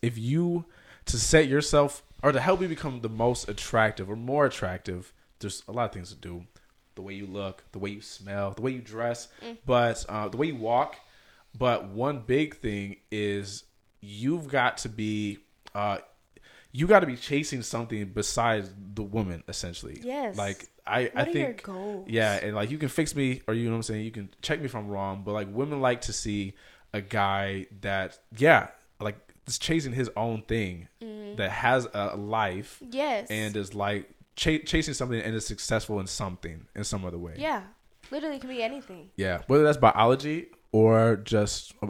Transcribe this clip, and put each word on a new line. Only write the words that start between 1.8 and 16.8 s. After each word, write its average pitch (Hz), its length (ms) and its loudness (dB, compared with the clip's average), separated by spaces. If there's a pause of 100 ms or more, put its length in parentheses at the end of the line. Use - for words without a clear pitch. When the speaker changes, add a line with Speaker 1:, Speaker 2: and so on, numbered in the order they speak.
Speaker 1:
or 147 80 6
to 131 80 4
help 185 200 4
you 190 80 0
become 147 320 -6
the 113 80 -2
most 117 400 0
attractive 107 600 0
or 110 60 -6
more 131 280 2
attractive, 90 680 -4 (260)
there's - 300 -8
a 104 40 -12
lot 120 120 0
of 104 80 -4
things 90 180 -12
to - 60 -18
do. 87 300 -12 (500)
The 95 60 -12
way 98 120 -10
you 101 120 -10
look, 98 440 -6
the - 80 -12
way 101 120 -4
you 101 100 -10
smell, 98 500 -6
the 104 120 -10
way 131 100 0
you 123 100 -6
dress, 117 460 -4 (120)
Speaker 2:
Mm. 233 240 -12
Speaker 1:
but, 120 440 4
uh, 107 200 -4
the 98 80 -8
way 151 120 0
you 147 80 -6
walk. 117 400 0 (640)
But 117 300 2
one 123 320 -2
big 143 380 0
thing 101 400 -4 (120)
is 101 540 -4 (360)
you've 123 460 -2
got 131 320 2
to - 100 -6
be, 107 500 -2 (360)
uh, 101 240 0 (720)
you 139 160 0